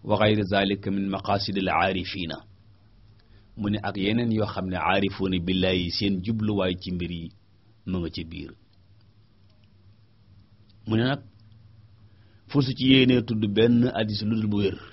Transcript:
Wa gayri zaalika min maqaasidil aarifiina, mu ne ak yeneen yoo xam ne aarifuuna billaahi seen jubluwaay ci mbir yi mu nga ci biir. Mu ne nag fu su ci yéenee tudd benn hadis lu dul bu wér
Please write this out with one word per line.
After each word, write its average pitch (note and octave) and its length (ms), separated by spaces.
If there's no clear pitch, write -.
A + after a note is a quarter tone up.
Wa G#2 140
gayri G#2+ 240
zaalika G2 480
min G2 180
maqaasidil G2 600
aarifiina, F2 680
mu G2+ 140
ne G#2+ 120
ak G2 140
yeneen A2 360
yoo G#2+ 140
xam G2 220
ne F2+ 80
aarifuuna F#2+ 600
billaahi F2+ 520
seen G2+ 320
jubluwaay G#2 580
ci F#2+ 120
mbir F2 200
yi E2 160
mu F2+ 120
nga G2 120
ci - 140
biir. D#2+ 260
Mu A2 120
ne A#2 80
nag C#3 180
fu C#3+ 140
su C3 120
ci A#2+ 120
yéenee B2+ 360
tudd A2 220
benn A#2+ 240
hadis G#2+ 280
lu A2 140
dul A2 120
bu G#2 80
wér F#2+ 220